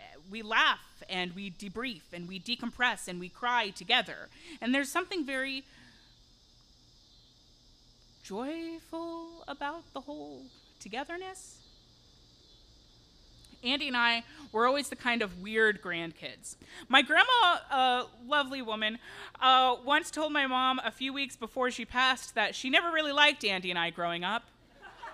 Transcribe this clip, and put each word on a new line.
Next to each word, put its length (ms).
we 120
laugh 680
and 260
we 160
debrief 520
and 160
we 100
decompress 680
and 100
we 100
cry 420
together. 580
And 140
there's 160
something 360
very 380
joyful 1300
about 340
the 80
whole 420
togetherness. 800
Andy 240
and 80
I 260
were 140
always 220
the 80
kind 260
of 200
weird 400
grandkids. 720
My 140
grandma, 560
a 340
lovely 340
woman, 360
uh, 440
once 280
told 200
my 140
mom 380
a 80
few 200
weeks 220
before 380
she 120
passed 520
that 180
she 160
never 220
really 180
liked 340
Andy 260
and 80
I 120
growing 320
up. 220